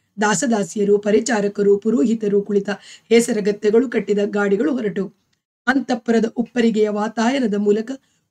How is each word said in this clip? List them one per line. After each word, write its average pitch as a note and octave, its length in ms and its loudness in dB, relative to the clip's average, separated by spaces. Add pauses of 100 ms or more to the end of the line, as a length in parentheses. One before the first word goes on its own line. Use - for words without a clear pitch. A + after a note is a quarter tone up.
(200)
ದಾಸದಾಸಿಯರು, G#3 800 0
ಪರಿಚಾರಕರು, G3+ 800 0
ಪುರೋಹಿತರು A3 640 0
ಕುಳಿತ G3+ 280 -2 (380)
ಹೇಸರಗತ್ತೆಗಳು A3 840 2
ಕಟ್ಟಿದ G#3 340 -2
ಗಾಡಿಗಳು G#3 480 0
ಹೊರಟವು. G3+ 420 -6 (520)
ಅಂತಃಪುರದ A#3 680 0
ಉಪ್ಪರಿಗೆಯ A3+ 520 0
ವಾತಾಯನದ A3 640 -2
ಮೂಲಕ G#3 360 0 (400)